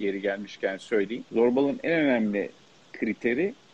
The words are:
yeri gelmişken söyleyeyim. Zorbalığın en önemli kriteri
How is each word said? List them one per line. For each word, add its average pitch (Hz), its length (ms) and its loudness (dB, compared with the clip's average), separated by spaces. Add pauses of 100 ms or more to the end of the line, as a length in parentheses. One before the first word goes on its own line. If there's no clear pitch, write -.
yeri 98 200 -2
gelmişken 98 560 -4
söyleyeyim. 107 560 -2
Zorbalığın 123 500 2
en 160 100 0
önemli 113 580 2 (420)
kriteri 120 640 -2 (200)